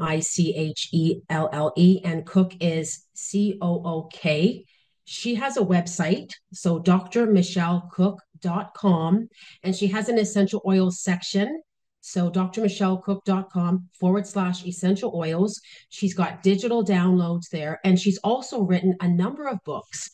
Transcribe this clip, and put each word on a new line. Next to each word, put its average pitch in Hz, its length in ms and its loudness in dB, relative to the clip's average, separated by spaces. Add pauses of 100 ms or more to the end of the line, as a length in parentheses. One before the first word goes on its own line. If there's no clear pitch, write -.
I 160 180 -2
C 165 340 -2
H 156 380 -6
E 165 280 0 (100)
L 156 200 -2
L 151 260 -2
E, 180 280 6
and 165 220 -4
Cook 185 340 2
is 160 540 -4
C 202 480 -2
O 175 240 -2
O 160 260 -6
K. 165 540 0 (380)
She - 300 -6
has 269 220 -2
a 254 60 2
website, 175 680 0 (220)
so 170 260 -2
doctor 185 480 2
michelle 180 640 2
cook 190 280 0 (200)
dot 185 340 -6
com, 185 540 2 (360)
and 185 100 0
she 202 140 0
has 208 200 -2
an 233 80 2
essential 202 480 0
oils 190 380 2
section. 202 580 -2 (420)
So 175 280 -2
doctor 185 300 -2
michelle 190 380 0
cook 196 260 -4
dot 190 260 -2
com 180 380 0 (100)
forward 190 300 2
slash 180 360 -2
essential 185 500 -2
oils. 170 460 0 (280)
She's 185 260 -4
got - 300 -2
digital 214 400 2
downloads 180 680 2
there, 156 340 -6
and 185 140 6
she's 185 200 2
also 254 420 -2
written 185 400 2
a 180 80 0
number 233 400 0
of 240 160 -4
books - 500 -10